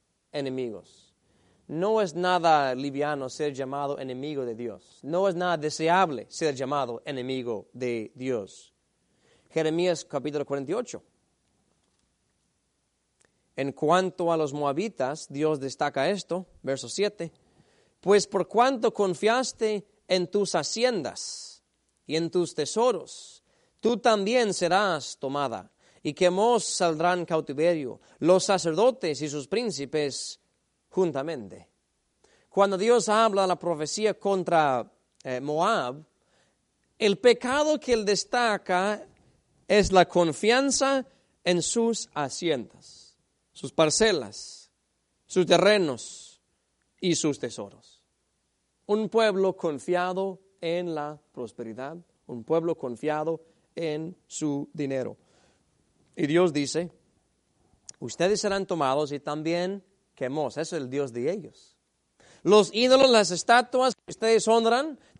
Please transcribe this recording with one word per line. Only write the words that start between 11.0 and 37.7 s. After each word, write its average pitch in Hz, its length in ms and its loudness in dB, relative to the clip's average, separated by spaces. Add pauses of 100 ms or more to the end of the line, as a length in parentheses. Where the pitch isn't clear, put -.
En 135 180 -4
cuanto 170 600 2
a 165 40 2
los 151 160 -2
moabitas, 147 760 -4
Dios 151 300 -2
destaca 135 500 -2
esto, 185 380 -4 (160)
verso 131 260 -6
siete. 190 440 -4 (680)
"Pues 196 280 4
por 185 180 -2
cuanto 240 480 2
confiaste 214 880 -2 (220)
en 180 220 0
tus 202 260 0
haciendas 190 1080 -4 (440)
y 139 80 -6
en 165 160 -2
tus 175 240 -2
tesoros, 180 880 -4 (380)
tú 226 180 2
también 214 560 2
serás 180 640 0
tomada. 131 520 -4 (320)
Y 147 120 -4
Quemos 196 500 2
saldrá 170 480 0
en 180 140 -2
cautiverio, 151 720 -2 (200)
los 180 240 6
sacerdotes 175 760 0
y 151 80 -4
sus 139 200 -8
príncipes 151 920 -4 (500)
juntamente". 135 800 -4 (800)
Cuando 196 300 2
Dios 220 300 2
habla 208 400 4
la 180 100 0
profecía 175 560 -2
contra, 160 760 2 (360)
eh, 127 160 -6
Moab, 151 640 -2 (920)
el 202 220 2
pecado 269 640 2